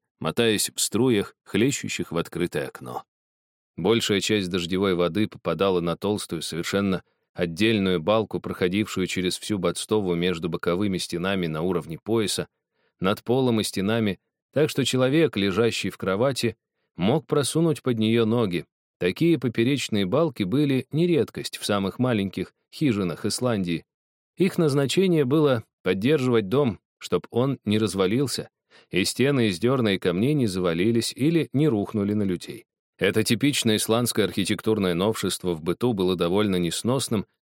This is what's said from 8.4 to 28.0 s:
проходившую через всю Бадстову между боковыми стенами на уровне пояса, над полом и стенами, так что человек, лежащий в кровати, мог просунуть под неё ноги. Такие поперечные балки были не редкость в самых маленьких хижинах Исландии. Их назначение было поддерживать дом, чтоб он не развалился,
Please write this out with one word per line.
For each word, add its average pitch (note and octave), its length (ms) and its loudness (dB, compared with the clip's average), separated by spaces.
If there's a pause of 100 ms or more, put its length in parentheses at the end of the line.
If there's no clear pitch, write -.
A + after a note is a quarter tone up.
проходившую F#2+ 680 -2
через F2+ 320 -4
всю G#2+ 180 -4
Бадстову F2+ 580 -2
между E2+ 340 -2
боковыми F2+ 480 -2
стенами F2+ 500 -2
на D#2 140 -4
уровне E2+ 360 -4
пояса, G#2 500 -2 (520)
над F#2+ 240 0
полом A#2+ 380 2
и - 20 -2
стенами, G#2 560 -2 (340)
так D3+ 160 2
что - 140 -2
человек, C3 540 2
лежащий G2+ 520 0
в - 80 -10
кровати, A2+ 600 -2 (400)
мог A2+ 280 2
просунуть D#3 560 0
под B2 180 -2
неё A2+ 260 4
ноги. G#2+ 400 0 (340)
Такие D3+ 400 2
поперечные A#2 640 0
балки B2+ 380 0
были C3 480 0
не E3 160 2
редкость - 500 -2
в - 80 -10
самых G2 340 0
маленьких G2+ 540 -2 (220)
хижинах G2+ 500 0
Исландии. G2 600 -2 (500)
Их F#3 220 0
назначение D#3 640 2
было C3+ 400 2 (200)
поддерживать A2+ 640 2
дом, B2 300 0 (180)
чтоб - 320 -2
он B2 340 0
не G#2 160 0
развалился, G#2 680 0 (400)